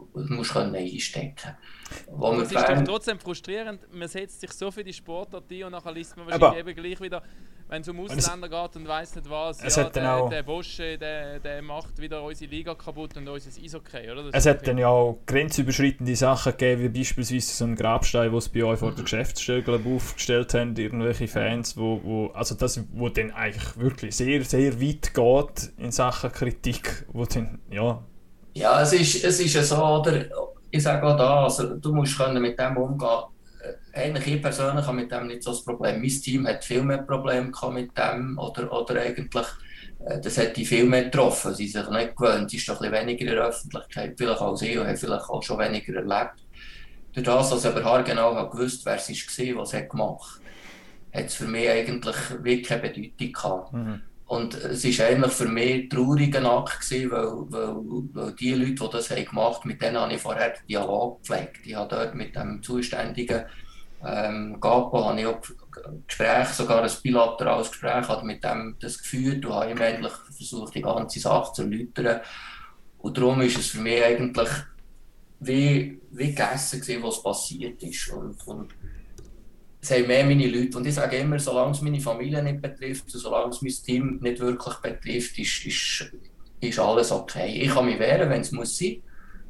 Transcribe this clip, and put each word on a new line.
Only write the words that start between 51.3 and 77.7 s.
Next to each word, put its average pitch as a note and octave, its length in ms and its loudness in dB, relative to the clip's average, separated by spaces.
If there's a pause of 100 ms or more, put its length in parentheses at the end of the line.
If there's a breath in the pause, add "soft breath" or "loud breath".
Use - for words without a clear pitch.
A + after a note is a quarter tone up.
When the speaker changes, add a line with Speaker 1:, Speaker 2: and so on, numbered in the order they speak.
Speaker 1:
für A2 100 -6
mich A2+ 240 0
eigentlich A2+ 460 0 (260)
wirklich A#2+ 260 2
keine A#2 140 0
Bedeutung - 500 -6
gehabt. F#2+ 420 -4
Speaker 3:
Mhm. A2 280 -6 (240)
Speaker 1:
Und A#2 300 -2
es - 280 -4
ist B2 160 4
eigentlich B2+ 320 6
für B2 160 0
mich B2 360 2
ein - 80 -10
trauriger C#3 520 4 (140)
Akt - 240 -2
gewesen, B2+ 300 -2
weil, A2+ 160 0 (220)
weil, A2 260 -4 (380)
weil G#2+ 200 -6
die B2+ 200 0
Leute, B2+ 300 2
die A2+ 80 -4
das A#2 200 -4
haben G2+ 140 -2
gemacht, A2 400 0
mit A2 140 -6
denen A#2 180 0
habe A2+ 160 0
ich - 80 -4
vorher A2+ 280 0
den - 180 -10
Dialog G#2 540 -2
gepflegt. - 440 -4
Ich A2 100 -10
habe G#2 180 -4
dort A2+ 220 -2
mit - 200 -8
dem - 280 -6
zuständigen, A#2+ 800 -2 (600 loud breath)
ähm, G#2+ 560 -4
GAPO, A#2+ 460 4
habe G#2+ 140 0
ich A2 80 0
auch - 120 -2
G-, - 140 -14 (540)
Gespräch, A2+ 400 4
sogar A#2 340 4
ein A2+ 100 2 (120)
bilaterales A#2 640 4
Gespräch, A#2+ 380 -2
habe A2 180 -2
mit G#2+ 180 -6
dem A2+ 360 -4
das A#2+ 180 -8
geführt C3 480 -2
und A2 80 -4
habe G#2+ 180 0
ihm A#2 100 -2
eigentlich A2+ 320 0 (220)
versucht, - 380 -10
die G#2 80 -4
ganze - 380 -2
Sache - 340 2
zu - 100 -4
erläutern. A#2 580 -2 (760 loud breath)
Und - 180 -6
darum B2+ 260 4
ist A#2+ 180 2
es - 80 -2
für A2 140 -4
mich A#2 220 4
eigentlich A#2 460 4 (920)
wie, C#3 680 2
wie C#3+ 240 -2
gegessen A#2+ 480 0
gewesen, A#2 220 -4
was A2+ 180 -4
passiert - 640 -4